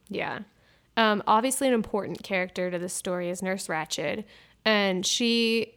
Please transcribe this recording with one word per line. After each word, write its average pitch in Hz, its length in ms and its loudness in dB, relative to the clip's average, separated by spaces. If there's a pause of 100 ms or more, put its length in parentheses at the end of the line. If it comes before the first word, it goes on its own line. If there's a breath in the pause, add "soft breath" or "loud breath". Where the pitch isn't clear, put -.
Yeah. 196 320 -6 (560 soft breath)
Um, 214 320 2
obviously 262 400 2
an 254 60 4
important 196 500 -2
character 185 480 -2
to 175 80 -2
the 180 100 -6
story 180 400 -4
is 180 140 -6
Nurse 190 240 -2
Ratched, 160 560 -4 (400 loud breath)
and 196 420 2
she 233 720 2